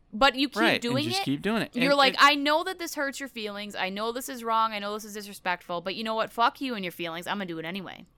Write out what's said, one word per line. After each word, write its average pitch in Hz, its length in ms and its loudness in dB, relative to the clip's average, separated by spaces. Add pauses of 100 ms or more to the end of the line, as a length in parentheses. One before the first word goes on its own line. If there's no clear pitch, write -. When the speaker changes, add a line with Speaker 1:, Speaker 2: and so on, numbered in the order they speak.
(140)
Speaker 1:
But 262 220 6
you 269 140 0
keep - 80 -8
Speaker 2:
Right, 214 160 6
and 101 80 2
Speaker 1:
doing 254 260 0
Speaker 2:
just - 140 0
Speaker 1:
it. - 20 -2
Speaker 2:
keep 147 180 -2
doing 208 200 0
it. - 120 -4
Speaker 1:
You're 254 180 4
Speaker 2:
And 285 60 4
Speaker 1:
like, 254 180 6
Speaker 2:
it - 60 -2
Speaker 1:
"I 285 140 8
know 302 300 2
that 370 140 -6
this 339 160 -6
hurts 277 260 -4
your 269 80 -10
feelings. 208 480 -8
I 185 100 -2
know 208 240 -4
this 262 160 -6
is 247 160 -10
wrong. 226 300 2
I 208 60 -4
know 208 140 -4
this 214 120 -8
is 208 80 -14
disrespectful. 185 680 -6
But 180 160 -6
you 226 80 -6
know 220 120 -2
what? 220 140 -2
Fuck 240 300 2
you 254 160 -4
and 196 80 -6
your 175 80 -4
feelings. 170 360 -8
I'm 180 100 -2
gonna 202 80 -4
do 165 140 -8
it 165 40 -8
anyway." 170 400 -10 (140)